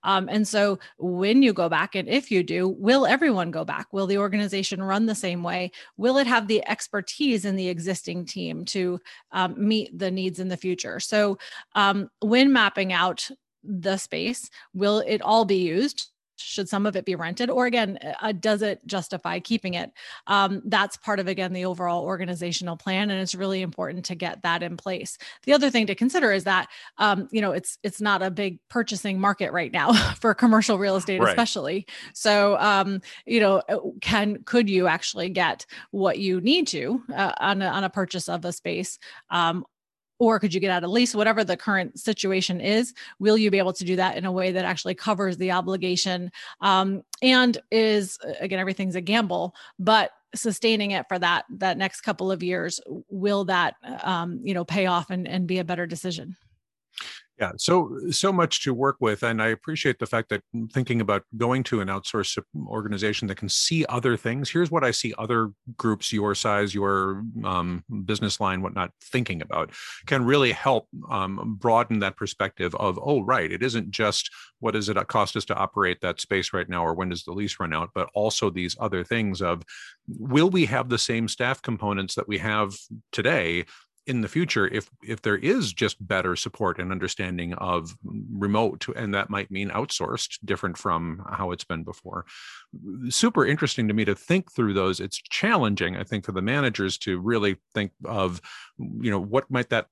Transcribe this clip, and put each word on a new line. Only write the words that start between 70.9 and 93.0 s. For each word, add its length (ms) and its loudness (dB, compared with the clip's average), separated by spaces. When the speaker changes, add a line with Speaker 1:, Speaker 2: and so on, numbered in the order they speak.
Speaker 2:
um, 500 -4
broaden 400 2
that 180 -2
perspective 580 -4
of, 260 -2
oh, 220 2
right, 280 0
it 120 -4
isn't 260 -2
just 400 0
what 160 -2
does 120 -2
it 200 0
cost 280 0
us 100 -4
to 100 -2
operate 460 0
that 200 -2
space 320 -2
right 160 -2
now, 160 -2
or 80 0
when 160 -2
does 140 -6
the 100 -10
lease 260 -6
run 140 -4
out, 220 -2
but 180 -4
also 380 0
these 280 -4
other 240 -2
things 380 -2
of, 220 -2
will 440 2
we 140 4
have 220 -2
the 120 0
same 280 -2
staff 360 -4
components 500 -4
that 140 -4
we 100 -4
have 380 -2
today 540 0
in 140 -4
the 80 -2
future 400 0
if, 220 -4
if 200 -10
there 160 0
is 340 0
just 240 -2
better 300 0
support 420 -4
and 140 -6
understanding 640 -6
of 500 -4
remote, 800 0
and 160 -4
that 160 -2
might 200 -6
mean 200 -6
outsourced, 720 -4
different 340 -4
from 540 -4
how 200 -4
it's 120 -8
been 220 -6
before. 400 -12